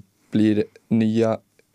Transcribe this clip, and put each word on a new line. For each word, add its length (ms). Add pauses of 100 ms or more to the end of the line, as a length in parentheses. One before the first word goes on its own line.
(320)
blir 320 (240)
nya 500 (380)